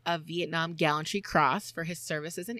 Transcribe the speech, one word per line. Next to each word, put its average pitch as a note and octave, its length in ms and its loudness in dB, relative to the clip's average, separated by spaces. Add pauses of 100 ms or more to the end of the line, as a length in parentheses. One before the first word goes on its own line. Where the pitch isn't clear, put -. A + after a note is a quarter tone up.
of E3+ 200 0
Vietnam E3 500 -2
Gallantry D#3 460 2
Cross D#3 500 4
for E3 140 -6
his E3+ 160 -6
service D#3 380 -4
as F3+ 100 -8
an A#3 120 -8